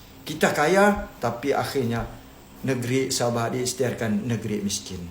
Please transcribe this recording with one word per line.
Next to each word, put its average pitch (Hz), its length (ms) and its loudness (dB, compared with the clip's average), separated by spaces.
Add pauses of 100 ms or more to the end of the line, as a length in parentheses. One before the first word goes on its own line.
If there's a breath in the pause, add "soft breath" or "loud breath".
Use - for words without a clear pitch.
(240 loud breath)
Kita 151 320 0
kaya, 196 640 4
tapi 123 320 -2
akhirnya 117 560 0 (560)
negeri 131 480 0
Sabah 117 400 0
diisytiharkan 117 760 0
negeri 107 380 -2
miskin. 95 480 -4